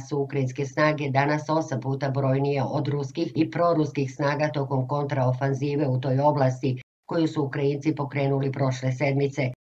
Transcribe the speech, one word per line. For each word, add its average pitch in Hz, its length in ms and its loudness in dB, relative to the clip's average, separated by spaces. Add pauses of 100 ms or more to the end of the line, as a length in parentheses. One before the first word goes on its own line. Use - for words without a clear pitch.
su 147 100 -2
ukrajinske 139 480 -2
snage 147 440 0
danas 147 380 2
osam 156 320 0
puta 135 300 -2
brojnije 135 520 2
od 135 260 -2
ruskih 143 460 -2
i 156 160 2
proruskih 151 640 2
snaga 147 340 0
tokom 139 400 -2
kontraofanzive 139 1000 0
u 127 120 0
toj 131 200 0
oblasti, 135 640 2 (240)
koju 165 200 0
su 156 180 0
Ukrajinci 143 500 0
pokrenuli 139 580 0
prošle 131 400 -2
sedmice. 139 580 0 (260)